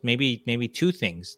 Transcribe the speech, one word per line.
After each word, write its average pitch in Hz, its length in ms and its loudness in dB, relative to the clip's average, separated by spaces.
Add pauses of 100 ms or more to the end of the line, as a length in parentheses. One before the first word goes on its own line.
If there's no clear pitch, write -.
maybe, 120 420 2
maybe 120 220 0
two 175 240 2
things, 87 460 -4